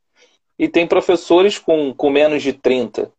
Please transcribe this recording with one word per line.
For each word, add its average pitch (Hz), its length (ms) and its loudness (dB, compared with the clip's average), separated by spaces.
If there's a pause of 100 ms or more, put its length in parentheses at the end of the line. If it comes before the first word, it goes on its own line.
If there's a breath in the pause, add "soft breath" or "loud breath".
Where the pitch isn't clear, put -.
(580)
e 160 100 0
tem 170 200 0
professores 180 720 2
com, 151 340 -2
com 147 160 -2
menos 147 320 2
de 139 120 -2
trinta. 123 640 -4